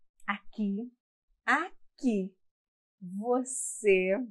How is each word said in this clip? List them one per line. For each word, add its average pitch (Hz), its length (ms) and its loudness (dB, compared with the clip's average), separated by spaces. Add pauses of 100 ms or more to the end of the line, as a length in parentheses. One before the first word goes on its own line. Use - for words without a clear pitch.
(260)
Aqui, 208 680 -4 (540)
aqui 233 880 0 (680)
você 196 1120 2 (160)